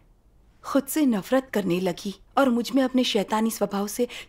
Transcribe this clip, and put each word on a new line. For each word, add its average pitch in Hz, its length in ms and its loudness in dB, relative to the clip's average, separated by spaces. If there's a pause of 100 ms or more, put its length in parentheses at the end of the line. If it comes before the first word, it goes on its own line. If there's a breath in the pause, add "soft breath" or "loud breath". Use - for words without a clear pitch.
(640)
खुद 269 220 0
से 311 200 0
नफरत 254 480 0
करने 190 260 0
लगी 185 340 -4 (240)
और 269 100 4
मुझ 240 240 0
में 262 100 4
अपने 254 220 2
शैतानी 220 460 0
स्वभाव 202 360 -2
से 240 200 -2 (220 loud breath)